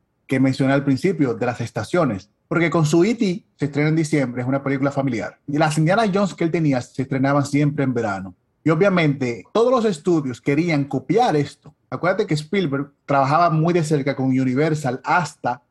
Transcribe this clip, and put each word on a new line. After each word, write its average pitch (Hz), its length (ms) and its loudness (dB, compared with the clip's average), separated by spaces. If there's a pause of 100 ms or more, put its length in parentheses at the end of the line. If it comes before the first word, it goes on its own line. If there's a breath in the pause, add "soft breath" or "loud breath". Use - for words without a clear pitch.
(260)
que 131 140 0
mencioné 131 320 2
al 143 120 2
principio 139 500 0
de 110 120 -4
las 120 140 -4
estaciones, 120 680 -2 (180)
porque 165 200 0
con 160 160 2
su 170 200 4
E 226 100 2
T 196 300 -2 (120)
se - 100 -4
estrena 147 220 -2
en 160 80 0
diciembre, 135 460 -2
es 120 60 -4
una 135 140 -2
película 139 280 -2
familiar, 127 560 -4
y 147 100 -6
las 156 220 0
Indiana 185 340 2
Jones 202 220 0
que 175 100 -4
él 165 60 0
tenía 151 300 0
se - 220 -8
estrenaban 139 440 0
siempre 147 380 0
en 131 100 -2
verano. 98 400 -6 (300)
Y 156 60 2
obviamente 156 840 0
todos 233 180 2
los 247 140 2
estudios 160 560 -2
querían 151 440 0
copiar 160 520 0
esto. - 380 -4 (140)
Acuérdate 190 380 -2
que 170 80 0
Spielberg 151 580 -2 (140)
trabajaba 143 420 2
muy 160 240 2
de 175 120 2
cerca 139 320 -2
con 131 100 -2
Universal 131 800 0
hasta 147 680 -2